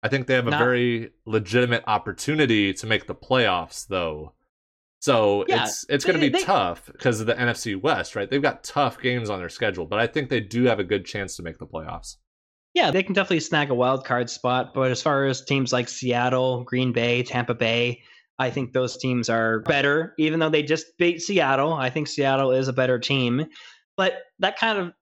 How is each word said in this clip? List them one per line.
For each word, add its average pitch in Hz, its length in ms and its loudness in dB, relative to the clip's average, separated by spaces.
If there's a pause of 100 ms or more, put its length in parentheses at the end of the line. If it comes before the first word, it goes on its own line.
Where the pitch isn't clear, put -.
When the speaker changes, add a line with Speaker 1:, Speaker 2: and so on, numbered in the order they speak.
Speaker 1:
I 110 60 0
think 131 180 -2
they 135 80 4
have 120 120 2
a 113 40 2
Speaker 2:
Not 147 80 0
Speaker 1:
very 120 500 2 (160)
legitimate 113 640 2
opportunity 110 840 2
to - 140 -8
make 110 220 -2
the 90 80 -8
playoffs, 98 720 0
though. 80 460 -4 (680)
So 104 460 4
Speaker 2:
Yeah, - 160 2
Speaker 1:
it's, - 260 -6
it's 143 160 0
Speaker 2:
they, 185 80 4
Speaker 1:
gonna 165 100 2
be 285 60 4
Speaker 2:
they 349 140 0
Speaker 1:
tough 101 460 0 (100)
'cause 117 200 0
of 110 80 -2
the 117 100 0
N 123 120 0
F - 80 -2
C 104 180 -6
West, 117 400 -2
right? 101 140 -4
They've 139 120 0
got 143 220 -2
tough - 360 -2
games 123 300 -2
on 98 100 -4
their 87 100 -8
schedule, 90 360 -4
but 101 140 -2
I 117 80 4
think 135 220 -4
they 123 100 0
do 110 260 0
have 113 140 4
a 101 40 -2
good 92 220 -2
chance 98 320 -8
to 87 60 -14
make 82 140 -12
the - 100 -16
playoffs. 80 500 -12 (560)
Speaker 2:
Yeah, 247 180 2
they 185 120 2
can 190 100 -4
definitely 185 260 0
snag 147 320 0
a 127 40 2
wild 123 300 2
card 123 240 0
spot, 127 440 -2
but 131 180 2
as 120 100 -4
far 139 240 2
as 131 180 -2
teams 135 300 0
like 123 160 0
Seattle, 127 760 0
Green 127 300 0
Bay, 120 300 2
Tampa 123 320 -2
Bay, 120 480 0 (340)
I 127 140 -2
think 127 220 -6
those 127 240 0
teams 123 320 -2
are 113 320 0
better, 143 580 0
even 156 200 2
though 160 100 2
they 151 140 2
just 156 220 -2 (140)
beat 175 240 2
Seattle. 151 500 2
I 131 160 -2
think 147 180 -4
Seattle 135 440 2
is 131 160 2
a 127 60 -2
better 127 260 2
team. 131 480 0 (500)
But 185 240 0 (180)
that 190 200 0
kind 220 180 2
of 175 240 -4